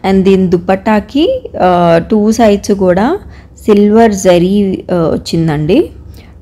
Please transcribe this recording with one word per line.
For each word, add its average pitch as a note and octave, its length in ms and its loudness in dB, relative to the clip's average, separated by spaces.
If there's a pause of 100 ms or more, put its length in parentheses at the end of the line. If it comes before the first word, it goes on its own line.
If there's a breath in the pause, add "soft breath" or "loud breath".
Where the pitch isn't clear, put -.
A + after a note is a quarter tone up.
And G3 140 2
దీని F#3+ 240 2
దుపట్టాకి, G#3+ 1000 -2 (140)
ఆ, F3 340 2 (140)
టూ G#3+ 200 0
సైడ్స్ G#3+ 400 0
కూడా G3 480 0 (460 loud breath)
సిల్వర్ G#3 460 4
జరీ, F#3+ 800 0
ఆ, F3+ 40 -2
వచ్చిందండి. E3 920 -2 (520 loud breath)